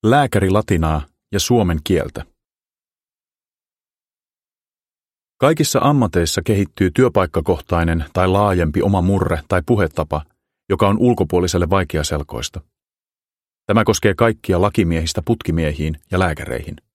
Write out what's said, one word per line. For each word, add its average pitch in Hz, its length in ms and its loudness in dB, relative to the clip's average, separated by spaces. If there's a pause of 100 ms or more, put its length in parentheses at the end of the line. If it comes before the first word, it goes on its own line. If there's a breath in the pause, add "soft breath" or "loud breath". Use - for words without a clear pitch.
Lääkäri 113 420 2
latinaa 82 520 0 (300)
ja 98 80 -2
suomen 92 440 0
kieltä. - 420 -4 (3000)
Kaikissa 151 420 0
ammateissa 95 640 0
kehittyy 98 500 0
työpaikkakohtainen 85 1200 0
tai 92 140 2
laajempi 92 540 2
oma 101 200 2
murre 90 460 0
tai 90 180 0
puhetapa, 80 600 -2 (440)
joka 98 180 2
on 101 120 2
ulkopuoliselle 90 680 0
vaikeaselkoista. 78 920 -4 (1040)
Tämä 104 180 2
koskee 101 320 0
kaikkia 110 460 0
lakimiehistä 82 640 0
putkimiehiin 78 760 -2 (120)
ja 92 80 0
lääkäreihin. 78 560 -4 (200)